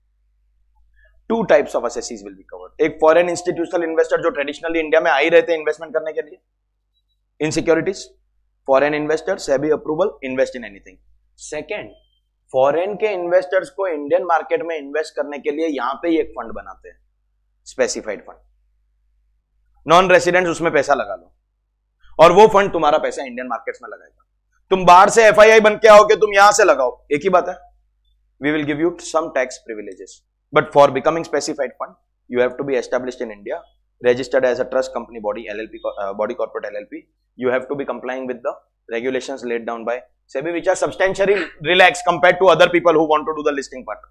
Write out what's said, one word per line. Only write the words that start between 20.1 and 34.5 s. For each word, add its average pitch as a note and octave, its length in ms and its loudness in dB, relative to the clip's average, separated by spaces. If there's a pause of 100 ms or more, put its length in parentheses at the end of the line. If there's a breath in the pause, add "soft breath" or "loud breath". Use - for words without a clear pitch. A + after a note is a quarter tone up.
रेजिडेंट्स F3 380 4
उसमें D#3+ 240 -2
पैसा C#3+ 200 0
लगा G#2 220 -4
लो - 180 -20 (840)
और E3+ 120 8
वो G#3 160 8
फंड G3 260 2
तुम्हारा D#3 240 2
पैसा C#3 260 -6
इंडियन B2+ 240 -12
मार्केट्स A#2 360 -10
में A2+ 60 -16
लगाएगा। - 360 -20 (460)
तुम F#3 140 0
बाहर F3+ 240 10
से A3 180 6
एफ़आईआई G#3+ 320 8
बन G#3 180 4
के A3 100 4
आओ G#3+ 200 10
कि G#3+ 80 4
तुम G#3 180 0
यहां G3+ 180 6
से G#3 120 2
लगाओ, C3+ 480 0
एक C#3+ 120 -2
ही F#3+ 60 -2
बात F3 200 4
है। F#3 60 -10 (840)
We D3 120 0
will D3+ 160 -2
give D3+ 140 -2
you F3 80 0 (140)
some D#3+ 320 -4
tax B2+ 280 -4
privileges, G2+ 540 -16 (340)
but D3 200 0
for C#3+ 120 8 (100)
becoming D#3 300 -2
specified C#3 560 -6
fund, - 140 -10 (340)
you B2 140 -2
have B2+ 140 -2
to C#3 120 -8
be C3 100 -2
established B2+ 460 -6
in A2+ 60 -12
India। G#2+ 280 -12 (420)
registered B2+ 440 0
as B2 140 0